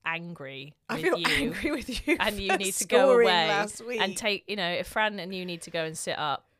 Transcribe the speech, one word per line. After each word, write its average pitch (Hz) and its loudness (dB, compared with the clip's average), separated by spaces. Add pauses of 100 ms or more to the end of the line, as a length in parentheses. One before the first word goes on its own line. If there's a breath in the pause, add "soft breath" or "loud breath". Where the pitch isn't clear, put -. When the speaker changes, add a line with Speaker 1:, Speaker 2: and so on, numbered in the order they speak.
Speaker 1:
angry 156 -8 (140)
Speaker 2:
I - -6
Speaker 1:
with 156 -4
Speaker 2:
feel 349 2
Speaker 1:
you. 170 0
Speaker 2:
angry - 0
with 240 -6
you 302 4
Speaker 1:
And 208 0
you 196 0
Speaker 2:
for 185 4
Speaker 1:
need 190 -2
to - -4
go - 6 (120)
Speaker 2:
scoring 240 8
Speaker 1:
away 170 4
Speaker 2:
last 208 -2
week. 233 -4
Speaker 1:
and 208 0
take, 208 -2
you 202 -6
know, 180 -2
if - -4
Fran 214 -2
and 185 -8
you 185 -6
need 175 -8
to - -14
go 165 -2
and 160 -6
sit - -6
up 147 -4 (120)